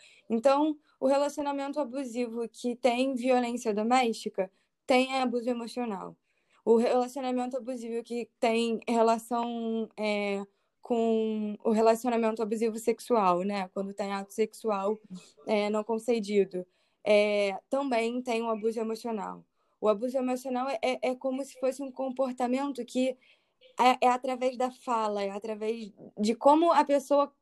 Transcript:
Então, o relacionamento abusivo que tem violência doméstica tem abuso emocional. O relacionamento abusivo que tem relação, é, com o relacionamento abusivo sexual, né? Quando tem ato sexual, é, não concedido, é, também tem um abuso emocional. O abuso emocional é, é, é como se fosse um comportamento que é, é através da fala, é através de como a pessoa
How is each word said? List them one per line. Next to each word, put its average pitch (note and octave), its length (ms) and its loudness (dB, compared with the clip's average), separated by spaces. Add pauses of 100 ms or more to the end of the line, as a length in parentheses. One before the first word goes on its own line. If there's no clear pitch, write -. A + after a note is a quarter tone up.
(280)
Então, C#4 480 2 (220)
o C4 80 0
relacionamento C#4+ 720 -2
abusivo A#3+ 720 -6
que B3 260 -6
tem B3+ 400 0
violência A#3+ 580 0
doméstica A3 760 0 (340)
tem C4 360 2
abuso B3 280 -2
emocional. A3+ 680 -6 (480)
O A3+ 100 6
relacionamento B3 800 0
abusivo A#3 460 -6
que A#3 260 -6 (120)
tem A3+ 480 2
relação, A3+ 1080 0
é, G3+ 480 -2 (360)
com A3 800 0
o - 80 0
relacionamento A3+ 720 2
abusivo A3 360 -2
sexual, G#3+ 640 0
né? G3 320 -4
Quando G3 180 -6
tem G3+ 180 -6
ato G3 220 -8
sexual, G#3+ 640 -2 (480)
é, G#3 220 0
não G#3+ 160 -2
concedido, G#3 840 0 (380)
é, G#3 540 2 (100)
também B3 540 -2
tem A#3 200 -2
um A#3 60 -4
abuso A3 320 -2
emocional. A3 640 -8 (340)
O - 80 -2
abuso A3 300 0
emocional B3+ 500 -4
é, C#4 160 -4
é, B3+ 280 -2
é B3+ 40 -2
como C4 300 -6
se - 160 -20
fosse C4 220 -4
um C4+ 100 -10
comportamento B3+ 960 -2
que B3+ 320 -2 (600)
é, B3+ 280 4
é - 20 8
através B3+ 480 0
da B3+ 140 0
fala, A3 520 -2
é G3 60 -2
através G#3+ 640 -6 (260)
de G#3+ 160 2
como D#4 380 6
a D4 120 6
pessoa C#4+ 580 2